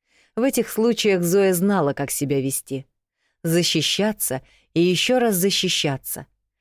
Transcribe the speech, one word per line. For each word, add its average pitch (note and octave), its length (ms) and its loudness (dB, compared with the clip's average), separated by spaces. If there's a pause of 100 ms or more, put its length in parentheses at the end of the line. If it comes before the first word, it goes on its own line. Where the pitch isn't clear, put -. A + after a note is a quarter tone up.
(360)
В A3 60 -2
этих B3+ 280 0
случаях A3 520 0
Зоя F#3+ 300 2
знала, F3+ 400 2
как C3+ 180 -4
себя C#3 300 -2
вести. C3 460 -6 (560)
Защищаться E3 1000 0 (320)
и E3 80 0
еще F3+ 380 2
раз A#3 160 2
защищаться. F3 920 -2 (340)